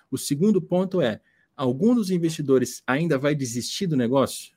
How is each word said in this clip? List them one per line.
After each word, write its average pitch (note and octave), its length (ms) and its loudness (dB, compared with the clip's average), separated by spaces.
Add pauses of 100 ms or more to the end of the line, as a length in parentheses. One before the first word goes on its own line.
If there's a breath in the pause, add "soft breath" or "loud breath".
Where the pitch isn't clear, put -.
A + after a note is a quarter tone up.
O C3+ 80 -6
segundo F#3 420 2
ponto F3+ 400 -2
é: A2+ 220 0 (340)
algum C#3 380 2
dos A3 160 0
investidores D#3+ 800 0
ainda C#3+ 320 0
vai D3 160 0
desistir B2 500 -6
do D#3+ 100 0
negócio? B2+ 600 0